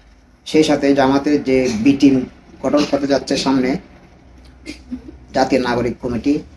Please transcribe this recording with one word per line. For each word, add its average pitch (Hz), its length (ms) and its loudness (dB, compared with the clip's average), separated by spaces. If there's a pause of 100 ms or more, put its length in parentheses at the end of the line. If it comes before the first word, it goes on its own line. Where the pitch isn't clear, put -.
(440)
সেই 156 200 4
সাথে 139 300 2
জামাতের 139 500 0
যে 131 240 0 (120)
বি 139 120 4
টিম 139 280 4 (420)
গঠন 143 280 0
করতে 143 160 -2
যাচ্ছে 135 300 -2
সামনে 135 400 0 (1600)
জাতীয় 131 260 0
নাগরিক 120 380 -4
কমিটি 127 400 -2 (180)